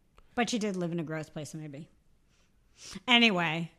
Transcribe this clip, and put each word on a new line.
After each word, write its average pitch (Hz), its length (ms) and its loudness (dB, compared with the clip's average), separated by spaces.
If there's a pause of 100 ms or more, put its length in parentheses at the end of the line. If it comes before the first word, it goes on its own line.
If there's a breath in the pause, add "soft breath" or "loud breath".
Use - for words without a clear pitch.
(340)
But 240 160 0
she 247 80 0
did 202 180 -2
live 175 160 -4
in 170 80 -2
a 160 40 -2
gross 156 260 -8
place, 151 220 -10
so 165 60 -10
maybe. 156 300 -14 (1160 loud breath)
Anyway, 175 720 4